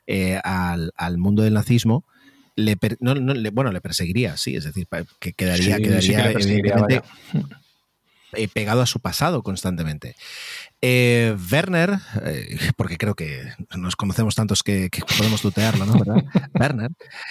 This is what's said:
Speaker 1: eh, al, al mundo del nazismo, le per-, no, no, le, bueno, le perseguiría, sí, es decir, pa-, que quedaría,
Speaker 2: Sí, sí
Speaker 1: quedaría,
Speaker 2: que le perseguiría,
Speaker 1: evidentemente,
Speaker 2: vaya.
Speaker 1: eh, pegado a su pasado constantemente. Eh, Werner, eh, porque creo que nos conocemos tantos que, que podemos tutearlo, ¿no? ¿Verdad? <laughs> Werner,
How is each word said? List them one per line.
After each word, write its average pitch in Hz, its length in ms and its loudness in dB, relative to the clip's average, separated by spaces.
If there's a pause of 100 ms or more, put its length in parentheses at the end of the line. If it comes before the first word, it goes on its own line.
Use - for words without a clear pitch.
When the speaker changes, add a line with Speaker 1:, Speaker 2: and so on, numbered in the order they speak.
Speaker 1:
eh, 95 380 0
al, 87 540 -2
al 87 200 -4
mundo 101 260 2
del 107 100 4
nazismo, 113 500 2 (520)
le 107 200 2
per-, 107 240 -2
no, 123 160 0
no, 135 180 0
le, 110 180 -4
bueno, 123 200 0
le 90 80 -4
perseguiría, 90 560 -2
sí, 67 200 -6
es - 100 -6
decir, 80 200 -6
pa-, 85 200 -8 (140)
que 85 120 -10
quedaría, 92 460 0
Speaker 2:
Sí, 107 40 0
sí - 20 0
Speaker 1:
quedaría, 104 340 2
Speaker 2:
que 104 100 4
le 107 60 2
perseguiría, 101 400 2
Speaker 1:
evidentemente, 104 360 2 (240)
Speaker 2:
vaya. - 280 -4 (720)
Speaker 1:
eh, 110 160 -2
pegado 110 320 0
a 127 40 4
su 120 140 -2
pasado 143 440 -2
constantemente. 82 720 -4 (680)
Eh, 120 540 4 (160)
Werner, 175 460 2 (260)
eh, - 340 -6 (200)
porque 87 200 -4
creo 104 160 0
que 67 380 -10 (240)
nos 90 220 -6
conocemos 104 360 0
tantos 104 300 0
que, 95 260 0
que - 120 -8
podemos - 400 0
tutearlo, 196 440 2
¿no? - 140 4
¿Verdad? 113 240 2 (160)
<laughs> - 180 -10
Werner, 131 340 0 (400)